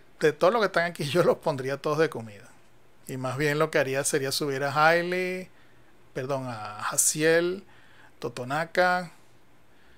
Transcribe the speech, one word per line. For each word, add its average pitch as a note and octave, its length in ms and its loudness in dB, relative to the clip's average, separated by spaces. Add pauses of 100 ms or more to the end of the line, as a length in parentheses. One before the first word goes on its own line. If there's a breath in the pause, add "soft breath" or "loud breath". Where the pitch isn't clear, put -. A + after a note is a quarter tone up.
(200)
de D3+ 140 4
todo F3+ 180 4
lo A#3 80 2
que G3 80 2
están E3+ 180 0
aquí, F3 180 -6
<laughs> D3 60 -4
yo D#3+ 140 2
los - 140 4
pondría C#3 400 -4
todos D3+ 200 -2
de D#3 120 4
comida. G#2 380 -12 (600)
Y C3+ 100 -8
más B2+ 200 -4
bien D3 220 2
lo D#3 120 0
que D#3+ 80 2
haría C3+ 240 0
sería C3+ 280 -2
subir C#3 320 -2
a C#3 80 -2
Hailey, F3+ 760 2 (640 soft breath)
perdón, C3 340 -4
a A2+ 360 -10
Jaciel, E3 800 2 (560 soft breath)
Totonaca. E3 920 0 (880 soft breath)